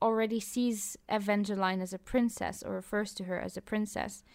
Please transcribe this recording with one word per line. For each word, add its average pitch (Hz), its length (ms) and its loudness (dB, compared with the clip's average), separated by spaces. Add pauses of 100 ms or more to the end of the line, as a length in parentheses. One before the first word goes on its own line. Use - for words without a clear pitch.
already 226 400 4
sees 240 560 0 (120)
Evangeline 202 760 2
as 185 100 -4
a 185 60 -8
princess - 640 0
or - 120 -4
refers 208 400 -2
to 190 100 -6
her 180 140 -2
as - 180 -6
a 190 60 -6
princess, - 600 -4 (120)